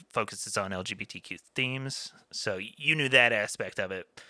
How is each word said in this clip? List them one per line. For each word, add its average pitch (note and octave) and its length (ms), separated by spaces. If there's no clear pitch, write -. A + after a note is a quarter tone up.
focuses - 480
on G2 160
L F#2 100
G F#2+ 140
B G#2 80
T - 160
Q - 180
themes. C3 580
So G2+ 240
y-, G#2 200
you D#3 200
knew C#3+ 140
that B2 220
aspect G#2 460
of F#2+ 140
it, - 380